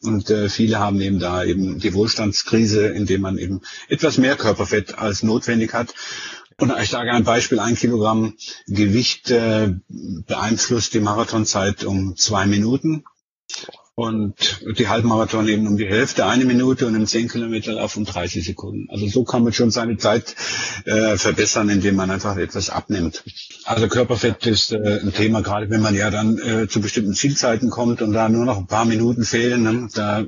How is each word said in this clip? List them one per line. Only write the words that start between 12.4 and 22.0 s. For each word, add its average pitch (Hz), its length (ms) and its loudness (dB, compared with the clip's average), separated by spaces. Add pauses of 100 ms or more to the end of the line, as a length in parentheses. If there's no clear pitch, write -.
Minuten. 120 560 2 (920)
Und 110 640 -2 (180)
die 117 80 4
Halbmarathon 110 640 2
eben 107 180 2
um 104 100 2
die 104 100 0
Hälfte, 113 380 0
eine 120 200 4
Minute 127 420 2
und 110 80 0
im 110 120 2
zehn 113 220 0
Kilometer 113 440 -4
Lauf 107 240 -4
um 107 80 -4
dreißig 87 400 -4
Sekunden. - 460 -8
Also 104 180 -4
so 120 160 2
kann 120 180 0
man 117 100 2
schon 113 200 2
seine 117 240 -2
Zeit, - 400 0 (480)
äh, 110 320 2
verbessern, 104 520 2
indem 101 280 2
man 95 120 0